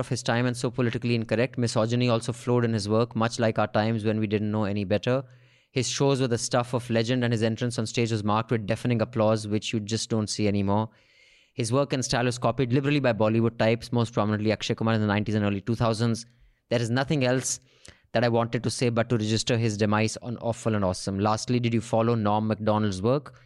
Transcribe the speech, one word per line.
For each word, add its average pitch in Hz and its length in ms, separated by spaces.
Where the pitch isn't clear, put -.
of - 40
his 120 140
time 120 120
and 120 180
so 120 180
politically 120 320
incorrect. 113 420
Misogyny 120 600
also 113 160
flowed 123 200
in 113 80
his 104 160
work, 120 260
much - 140
like 113 260
our - 160
times 110 240
when 110 160
we 110 60
didn't 104 240
know 107 140
any 104 80
better. 123 380
His 127 180
shows 139 340
were 131 60
the 113 100
stuff 120 360
of 117 140
legend 117 340
and 117 100
his 110 100
entrance 117 360
on 110 80
stage 117 240
was 107 140
marked 104 260
with 113 160
deafening 113 360
applause, 110 440
which 107 260
you 113 80
just 107 300
don't 107 240
see 104 140
anymore. 101 400
His 113 200
work 139 220
and 131 100
style 123 220
was 123 120
copied 120 340
liberally 143 280
by 127 140
Bollywood 110 440
types, 117 320
most 117 240
prominently 107 380
Akshay 107 220
Kumar 113 200
in 110 80
the 107 40
nineties 104 280
and 107 100
early 101 160
two 117 140
thousands. 113 500
There 117 100
is 113 100
nothing 135 340
else 127 360
that 117 120
I 120 40
wanted 117 340
to 117 80
say 123 200
but 113 200
to 120 80
register 110 400
his 113 180
demise 107 420
on 117 200
Awful 113 360
and 104 100
Awesome. 95 340
Lastly, 107 420
did 117 140
you 113 60
follow 113 340
Norm 107 320
Macdonald's 107 560
work? 131 320